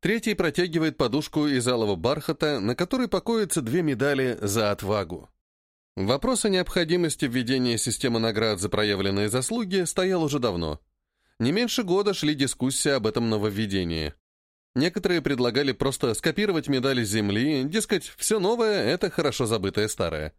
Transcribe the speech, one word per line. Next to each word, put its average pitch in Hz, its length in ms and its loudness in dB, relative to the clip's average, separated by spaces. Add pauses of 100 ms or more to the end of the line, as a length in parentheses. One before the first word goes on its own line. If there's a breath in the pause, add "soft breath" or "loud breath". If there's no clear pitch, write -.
Третий 214 340 0
протягивает 165 600 0
подушку 147 520 0
из 127 180 0
алого 113 300 2
бархата, 143 640 0
на 113 160 0
которой 240 320 0
покоятся 202 540 0
две 131 200 0
медали 131 580 0
за 104 300 0
отвагу. 98 580 -2 (680)
Вопрос 135 480 0
о 220 40 4
необходимости 175 760 0
введения 123 520 0
системы 117 440 0
наград 110 400 0
за 101 80 -2
проявленные 101 600 0
заслуги 185 560 -2
стоял 185 380 0
уже 147 160 0
давно. 87 420 -2 (600)
Не 120 100 2
меньше 233 320 0
года 190 320 2
шли 151 200 0
дискуссии 135 560 0
об 117 180 2
этом 117 200 0
нововведении. 98 880 -2 (600)
Некоторые 175 440 0
предлагали 127 520 0
просто 131 420 0
скопировать 170 540 0
медали 131 340 2
с 107 60 -2
земли, 113 560 0
дескать, 190 400 -2 (120)
все - 220 0
новое — 208 460 2
это 165 260 0
хорошо 135 360 0
забытое 104 420 0
старое. 78 500 -4